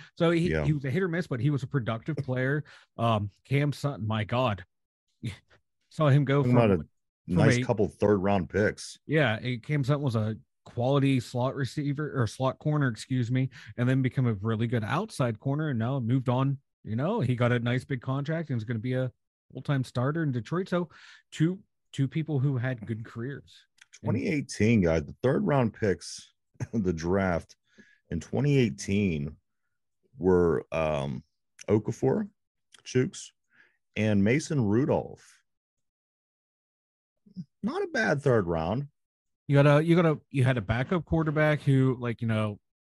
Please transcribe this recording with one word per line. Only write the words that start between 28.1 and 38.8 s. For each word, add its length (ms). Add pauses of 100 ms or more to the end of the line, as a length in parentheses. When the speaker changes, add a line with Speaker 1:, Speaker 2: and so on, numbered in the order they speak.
Speaker 2:
twenty 380
eighteen 760 (840)
were, 560
um, 500 (460)
Okafor, 580 (580)
Chooks, 420 (680)
and 260
Mason 440
Rudolph. 600 (2250)
Not 220
a 40
bad 340
third 260
round. 400 (600)